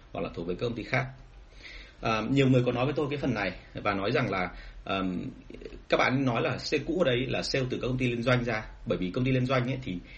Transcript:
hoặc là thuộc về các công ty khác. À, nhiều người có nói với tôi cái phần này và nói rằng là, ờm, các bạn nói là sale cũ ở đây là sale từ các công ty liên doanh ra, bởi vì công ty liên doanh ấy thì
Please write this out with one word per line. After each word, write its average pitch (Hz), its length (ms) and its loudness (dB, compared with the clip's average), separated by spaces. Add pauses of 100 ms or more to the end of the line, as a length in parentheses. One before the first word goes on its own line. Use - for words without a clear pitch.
(120)
hoặc - 80 -4
là 85 140 -4
thuộc 85 120 -6
về 90 80 -2
các 117 120 -4
công 117 100 -2
ty 107 60 -6
khác. 131 240 0 (920)
À, 110 300 2
nhiều 135 180 6
người 127 180 8
có 123 60 2
nói 120 120 2
với 151 120 0
tôi 156 140 0
cái 143 80 -2
phần 135 160 0
này 98 180 0 (220)
và 104 200 0
nói 98 180 0
rằng 131 180 2
là, 92 200 0 (340)
ờm, 92 400 -2 (640)
các 170 80 4
bạn 135 280 4
nói 123 180 2
là 135 160 0
sale - 280 -2
cũ 170 120 0
ở 180 60 6
đây 127 220 2
là 110 160 -2
sale 131 280 0
từ 107 120 -2
các 117 40 -2
công 127 120 -2
ty 123 100 2
liên 117 140 -2
doanh 123 220 4
ra, 110 220 -2 (200)
bởi 90 120 0
vì 90 120 -2
công 127 140 0
ty 131 80 2
liên 127 140 2
doanh 127 200 2
ấy 131 160 -4
thì 90 140 -6 (220)